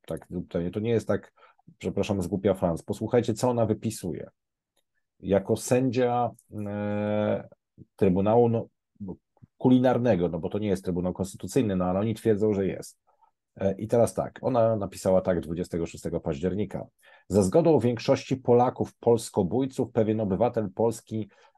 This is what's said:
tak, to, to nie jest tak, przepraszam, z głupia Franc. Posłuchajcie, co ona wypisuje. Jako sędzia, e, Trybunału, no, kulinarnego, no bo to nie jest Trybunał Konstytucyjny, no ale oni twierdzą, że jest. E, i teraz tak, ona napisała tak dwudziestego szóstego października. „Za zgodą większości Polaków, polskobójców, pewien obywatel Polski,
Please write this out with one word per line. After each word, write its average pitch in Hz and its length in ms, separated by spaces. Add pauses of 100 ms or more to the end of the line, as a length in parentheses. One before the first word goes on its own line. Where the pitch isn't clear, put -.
tak, 80 200 (220)
to, 92 100 (140)
to 107 80
nie 113 100
jest 110 180
tak, 101 240 (460)
przepraszam, 95 440
z 90 40
głupia 98 280
Franc. 87 280
Posłuchajcie, 113 520
co 127 160
ona 117 160
wypisuje. 104 640 (880)
Jako 98 360
sędzia, 123 720 (360)
e, 104 840 (480)
Trybunału, 104 520
no, 131 180 (920)
kulinarnego, 123 720
no 85 100
bo 90 100
to 104 100
nie 104 100
jest 95 160
Trybunał 90 280
Konstytucyjny, 98 640
no 90 80
ale 92 160
oni 110 140
twierdzą, 107 400
że 98 120
jest. - 320 (580)
E, 98 180
i 107 140
teraz 117 260
tak, - 280
ona 113 340
napisała 95 440
tak 90 200
dwudziestego 85 460
szóstego 82 340
października. 90 680 (420)
„Za 196 140
zgodą 170 360
większości 123 580
Polaków, 123 580
polskobójców, 117 960
pewien 110 280
obywatel 107 500
Polski, 110 600 (280)